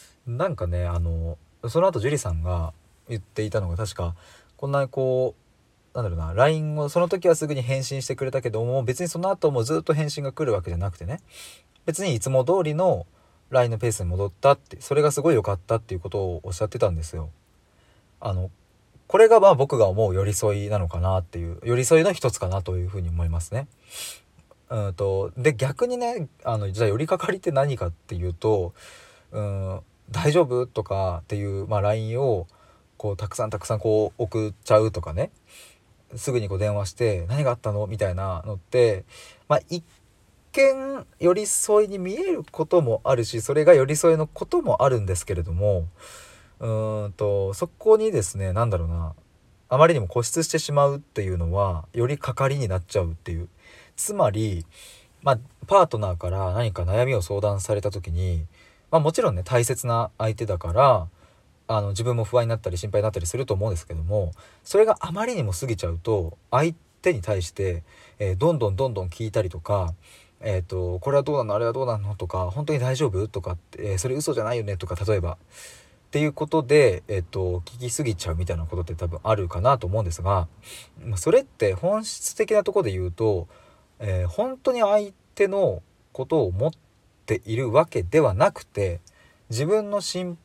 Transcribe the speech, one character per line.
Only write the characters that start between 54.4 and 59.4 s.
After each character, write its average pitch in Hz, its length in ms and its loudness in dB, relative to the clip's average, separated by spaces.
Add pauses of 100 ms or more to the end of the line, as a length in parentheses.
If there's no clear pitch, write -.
ま 139 100 2
あ、 113 60 2 (280)
パ 196 160 8
ー 160 40 6
ト 110 120 -4
ナ 95 160 -2
ー - 20 -8
か 90 140 -4
ら 92 220 -2
何 113 200 -2
か 87 100 -6
悩 107 240 2
み 135 80 0
を 98 80 0
相 101 180 -4
談 101 200 0
さ 107 140 -2
れ 104 60 -2
た 101 100 -2
時 90 200 -10
に、 85 340 -2 (460)
ま 160 80 6
あ、 - 20 6
も 156 120 2
ち 247 100 0
ろ 160 100 2
ん - 20 -4
ね、 90 100 -4